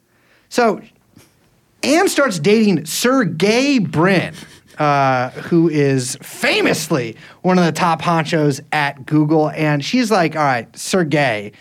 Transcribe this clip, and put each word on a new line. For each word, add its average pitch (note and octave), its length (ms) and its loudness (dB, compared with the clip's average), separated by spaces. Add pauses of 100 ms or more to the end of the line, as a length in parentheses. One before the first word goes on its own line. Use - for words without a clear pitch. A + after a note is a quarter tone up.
(500)
So A3+ 320 0 (1000)
Anne D#4 260 2
starts A#3 300 0
dating G3 460 2
Sergey A#3+ 960 0
Brin, D#3+ 540 0 (460)
uh, C3+ 520 0
who E3 380 0
is C#3 520 0
famously E3+ 920 -2 (280)
one F#3 160 2
of F3 60 4
the D#3+ 60 2
top E3 300 0
honchos D#3+ 580 0 (120)
at C#3+ 340 -4
Google. D3+ 460 2
And D3 320 -2
she's A#3+ 280 0
like, E3 240 0
"All D#3 80 0
right, B2 320 -2
Sergey, C#3+ 840 -2